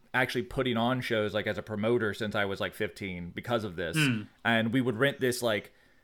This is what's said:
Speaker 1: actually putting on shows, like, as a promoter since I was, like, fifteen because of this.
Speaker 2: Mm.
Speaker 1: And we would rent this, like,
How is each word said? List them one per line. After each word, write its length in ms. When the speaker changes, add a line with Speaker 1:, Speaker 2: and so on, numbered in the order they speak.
Speaker 1:
actually 280
putting 340
on 240
shows, 340
like, 140
as 100
a 40
promoter 520
since 220
I 80
was, 160
like, 140
fifteen 600
because 300
of 100
this. 220
Speaker 2:
Mm. 320
Speaker 1:
And 280
we 80
would 160
rent 240
this, 220
like, 300